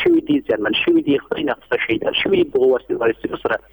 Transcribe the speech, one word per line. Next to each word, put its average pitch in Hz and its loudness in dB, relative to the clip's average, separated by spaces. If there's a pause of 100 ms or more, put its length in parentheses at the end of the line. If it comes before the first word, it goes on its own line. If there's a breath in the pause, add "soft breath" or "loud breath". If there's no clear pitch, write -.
شوي - 4
دي، 143 -2
زیانمن 107 -2 (120)
شوي 170 4
دي، 143 0
خدای - -6
ناخواسته 123 -4 (100)
شهیدان 110 -2
شوي 185 2
دي، 147 -2
دغو 131 4
وسیلو 120 -4
سره 113 -4 (140)